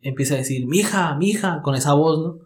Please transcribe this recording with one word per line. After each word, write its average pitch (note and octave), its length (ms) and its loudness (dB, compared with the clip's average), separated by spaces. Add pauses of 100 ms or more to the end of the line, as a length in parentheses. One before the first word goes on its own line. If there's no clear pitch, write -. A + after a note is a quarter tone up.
Empieza C3+ 340 -2
a - 20 -2
decir, C3 300 -4
Mija, F3+ 480 0
mija, F#3 460 0
con C#3 140 0
esa C#3 180 2
voz, D#3 260 4
¿no? E3 260 -6